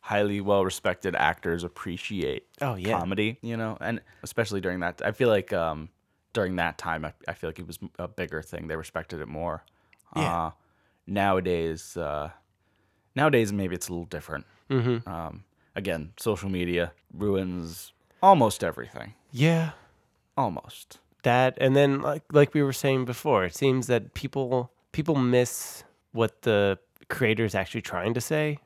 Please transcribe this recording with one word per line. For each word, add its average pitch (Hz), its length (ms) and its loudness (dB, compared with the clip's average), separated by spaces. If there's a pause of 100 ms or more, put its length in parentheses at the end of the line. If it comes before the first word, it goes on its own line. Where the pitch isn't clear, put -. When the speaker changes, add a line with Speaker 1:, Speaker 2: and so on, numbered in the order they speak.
Speaker 1:
highly 104 380 0
well-respected 95 760 0
actors 85 480 0
appreciate 85 800 -6 (160)
Speaker 2:
Oh, 131 140 -2
yeah. 92 240 -2
Speaker 1:
comedy, 98 420 -2
you 117 160 -6
know, 110 240 -6
and 110 180 -4 (220)
especially 101 400 -2
during 90 200 -2
that, 87 220 -4
I 107 100 0
feel 123 160 2
like, 107 220 2
um, 80 380 -2 (440)
during 92 240 -2
that 85 200 -2
time, 80 280 -4
I, 76 80 -8 (140)
I 87 60 -6
feel 85 160 -8
like 80 80 -14
it 87 80 -14
was 82 140 -16 (180)
a 87 100 -8
bigger 80 360 -8
thing. 80 240 -12
They 80 80 -6
respected 80 440 -8
it 76 80 -8
more. 80 360 -8 (520)
Speaker 2:
Yeah. 85 300 -2
Speaker 1:
Uh, 78 60 -6 (560)
nowadays, 90 920 0
uh, 73 320 -4 (840)
nowadays 131 360 4
maybe 95 220 -2
it's 87 140 -6
a - 60 -8
little 85 120 -6
different. - 400 -10 (240)
Speaker 2:
Mm-hmm. 120 400 0
Speaker 1:
Um, 85 340 -10 (320)
again, 87 420 -4
social 98 320 -2
media 87 420 0 (220)
ruins 90 800 -4 (280)
almost 147 420 6
everything. 76 500 -8 (180)
Speaker 2:
Yeah. 160 400 2 (680)
Speaker 1:
Almost. - 640 -8 (240)
Speaker 2:
That, 127 360 4
and 135 160 4
then, 139 260 4
like, 147 300 -4
like 143 220 6
we 151 80 4
were 139 120 2
saying 131 320 0
before, 120 400 2
it 85 100 -4
seems 131 320 2
that 120 260 0
people, 127 580 -4 (200)
people 156 240 0
miss 123 680 2 (280)
what 113 300 0
the 101 380 4 (300)
creator's 110 460 2
actually 98 260 -4
trying 95 340 -4
to 120 60 -4
say. 151 440 -2